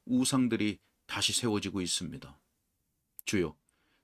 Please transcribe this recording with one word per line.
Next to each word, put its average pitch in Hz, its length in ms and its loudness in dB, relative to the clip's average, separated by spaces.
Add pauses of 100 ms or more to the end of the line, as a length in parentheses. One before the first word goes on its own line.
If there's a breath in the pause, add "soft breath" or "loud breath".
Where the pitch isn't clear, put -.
우상들이 120 720 2 (280)
다시 - 260 -2
세워지고 101 480 0
있습니다. 80 600 -6 (840)
주여, 85 320 0 (480)